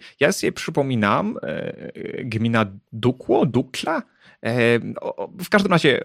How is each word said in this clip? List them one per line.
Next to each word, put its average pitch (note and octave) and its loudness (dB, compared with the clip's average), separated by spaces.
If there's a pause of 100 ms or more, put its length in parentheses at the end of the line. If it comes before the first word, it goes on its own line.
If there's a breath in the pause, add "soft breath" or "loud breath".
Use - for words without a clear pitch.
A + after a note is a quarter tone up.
(200 loud breath)
ja D3+ 4
sobie - -2
przypominam, C3+ 0
e, - -8 (320)
gmina A2+ 0 (260)
Dukło, B2 2
Dukla? C3+ -2 (440 soft breath)
E, A#2 4 (220)
o, - -6
o, - -8 (160)
w - -12
każdym G3 2
razie, D3+ 4